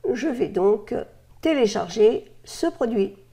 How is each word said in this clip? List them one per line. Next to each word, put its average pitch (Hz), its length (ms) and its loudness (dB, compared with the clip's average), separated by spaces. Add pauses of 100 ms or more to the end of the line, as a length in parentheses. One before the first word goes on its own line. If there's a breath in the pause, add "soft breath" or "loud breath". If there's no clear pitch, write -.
(120)
Je 247 160 -2
vais 247 200 -2
donc 202 460 0 (460)
télécharger 220 880 2 (140)
ce - 220 -4
produit. 226 500 -2 (160)